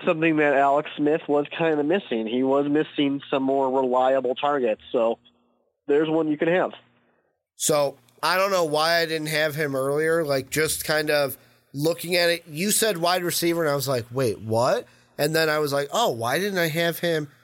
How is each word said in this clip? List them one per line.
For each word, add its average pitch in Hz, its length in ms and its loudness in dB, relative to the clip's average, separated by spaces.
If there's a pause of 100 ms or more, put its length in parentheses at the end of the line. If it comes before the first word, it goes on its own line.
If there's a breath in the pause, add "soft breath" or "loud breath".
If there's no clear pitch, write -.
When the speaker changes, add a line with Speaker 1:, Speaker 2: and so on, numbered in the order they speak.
Speaker 1:
something 165 320 2
that 147 180 4
Alex 139 420 2
Smith 147 300 0
was 147 180 2 (100)
kinda 160 280 0
missing. 143 440 -2
He 123 160 0
was 139 240 2
missing 143 640 0
some 135 140 0
more 135 260 2
reliable 127 640 2
targets. 127 460 -2 (100)
So 113 280 0 (680)
there's 151 220 2
one 160 180 0
you 151 100 0
can 165 100 0
have. 170 240 2 (840)
Speaker 2:
So 147 420 0 (260)
I 170 140 2
don't 196 140 2
know 180 140 2
why 156 320 2
I 170 80 2
didn't 160 220 -4
have 156 280 0
him 143 200 -2
earlier. 156 500 0
Like, 135 240 -2
just 151 340 -2
kind 151 280 0
of 143 260 0 (360 soft breath)
looking 165 420 -2
at 175 140 2
it, 170 180 -2
you 170 240 -4
said 214 260 0
wide 175 260 0
receiver, 170 380 -2
and 151 100 0
I 143 40 0
was 131 120 -4
like, 123 240 -2
"Wait, 120 300 -2
what?" 120 440 0 (320 soft breath)
And 156 180 0
then 160 140 2
I 151 100 0
was 151 120 -2
like, 143 220 -2
"Oh, 220 160 2
why 123 300 -2
didn't 196 200 -4
I 170 100 2
have 170 300 -2
him 160 300 -2 (140 soft breath)